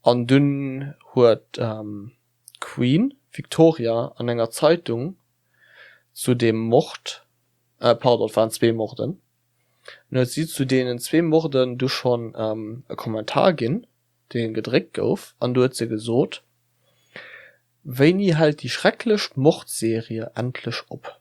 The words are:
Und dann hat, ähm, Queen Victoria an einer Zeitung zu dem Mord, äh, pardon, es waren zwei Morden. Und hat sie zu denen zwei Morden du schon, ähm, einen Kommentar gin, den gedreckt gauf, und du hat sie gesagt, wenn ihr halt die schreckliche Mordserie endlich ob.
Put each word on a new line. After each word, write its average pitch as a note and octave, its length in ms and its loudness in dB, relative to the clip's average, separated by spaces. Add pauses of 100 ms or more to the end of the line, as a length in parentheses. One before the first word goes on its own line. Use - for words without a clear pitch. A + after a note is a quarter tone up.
Und A#2+ 280 2
dann C#3 640 0 (200)
hat, A#2 300 4 (140)
ähm, G#2+ 540 -8 (480)
Queen D3 540 0 (180)
Victoria A#2+ 840 2
an A#2+ 120 -4
einer A#2 220 -2
Zeitung D#3 640 0 (960)
zu - 220 0
dem A2+ 240 2
Mord, - 680 -2 (540)
äh, A#2+ 140 4
pardon, A2+ 340 2
es - 80 -4
waren A2 140 2
zwei A#2 220 2
Morden. A2+ 480 -6 (920)
Und B2+ 80 -2
hat B2 100 2
sie D#3+ 180 -4
zu C#3+ 180 -4
denen B2+ 340 0
zwei D#3+ 240 0
Morden C3+ 560 0
du B2+ 100 0
schon, A#2 480 -2
ähm, A2 520 -6
einen - 80 -8
Kommentar A2 580 0
gin, C#3 320 -4 (460)
den A2+ 220 -4
gedreckt A2+ 400 -4
gauf, A#2 440 -4
und B2 160 -2
du B2+ 100 4
hat B2 100 0
sie A#2 140 -4
gesagt, A#2 540 -2 (1400)
wenn D3 360 4
ihr F3 180 2
halt D3+ 240 2
die B2+ 80 -8
schreckliche - 680 0
Mordserie A2+ 1000 -2
endlich A#2+ 540 -6
ob. - 320 -16